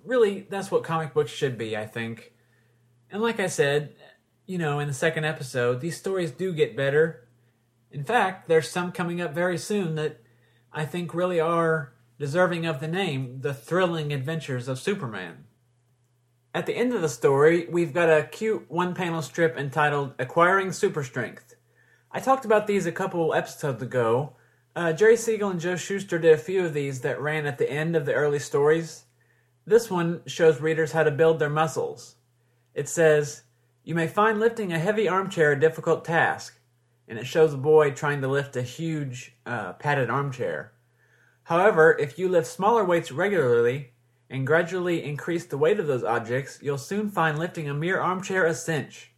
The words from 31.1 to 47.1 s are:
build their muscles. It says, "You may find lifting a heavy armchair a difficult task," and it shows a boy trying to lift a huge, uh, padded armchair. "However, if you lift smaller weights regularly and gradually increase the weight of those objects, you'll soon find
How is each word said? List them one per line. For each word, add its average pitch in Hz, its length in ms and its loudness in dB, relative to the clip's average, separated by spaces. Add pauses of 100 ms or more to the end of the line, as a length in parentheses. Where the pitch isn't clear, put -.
build 160 260 4
their 147 120 0
muscles. 147 680 -4 (580)
It 143 160 -6
says, 151 540 2 (400)
"You 156 100 -8
may 165 140 0
find 208 320 2
lifting 220 340 0
a 165 60 0
heavy 208 280 0
armchair 175 440 2
a 139 80 0
difficult 160 440 2
task," 135 560 -2 (480)
and 113 120 -10
it 127 80 -10
shows 156 260 4
a 139 40 -6
boy 151 340 6
trying 143 300 -4
to 135 60 -2
lift 135 280 -2
a 123 80 -2
huge, 147 840 -8
uh, 107 280 -6
padded 139 360 -2
armchair. 120 640 -4 (720)
"However, 170 560 6
if 143 180 -4
you 185 120 -2
lift 170 180 4
smaller 214 360 2
weights 170 280 0
regularly 135 840 0 (340)
and 131 200 -6
gradually 175 560 0
increase 165 420 -6
the 143 120 -8
weight 170 220 4
of 175 60 -2
those 131 180 -2
objects, 117 600 -4
you'll 143 160 -4
soon 208 300 -4
find 160 280 0